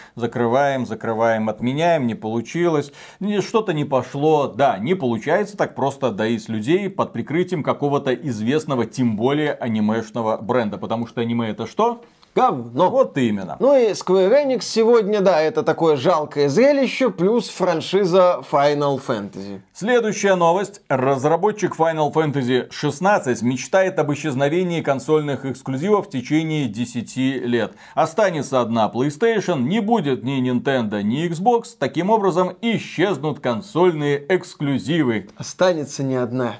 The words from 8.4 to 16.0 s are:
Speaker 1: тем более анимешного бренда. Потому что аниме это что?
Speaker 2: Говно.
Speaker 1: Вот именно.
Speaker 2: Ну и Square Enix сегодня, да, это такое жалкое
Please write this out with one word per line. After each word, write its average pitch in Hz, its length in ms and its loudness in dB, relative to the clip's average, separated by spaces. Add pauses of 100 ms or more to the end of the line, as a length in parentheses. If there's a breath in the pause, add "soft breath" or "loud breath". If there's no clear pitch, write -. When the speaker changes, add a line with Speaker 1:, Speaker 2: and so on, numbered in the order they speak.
Speaker 1:
тем 117 300 0
более 143 380 0
анимешного 110 840 -2
бренда. 107 400 -2
Потому 113 300 -4
что - 140 -8
аниме 117 280 -2
это 104 160 -6
что? 233 360 -2 (340 soft breath)
Speaker 2:
Говно. 151 560 2
Speaker 1:
Вот 254 260 2
именно. 104 420 -2
Speaker 2:
Ну 277 160 4
и 240 180 4
Square 196 520 4
Enix 254 160 0
сегодня, 220 580 2
да, 180 220 4
это 156 220 0
такое 156 340 2
жалкое 147 500 0